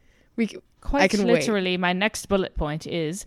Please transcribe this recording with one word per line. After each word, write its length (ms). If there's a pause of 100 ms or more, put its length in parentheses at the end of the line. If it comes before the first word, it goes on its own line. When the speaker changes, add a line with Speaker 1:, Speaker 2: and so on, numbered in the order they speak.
(360)
Speaker 1:
we 120
c-, 100 (220)
Speaker 2:
Quite 220
Speaker 1:
I 60
can 160
wait. 80
Speaker 2:
literally, 440
my 160
next 340
bullet 300
point 300
is 400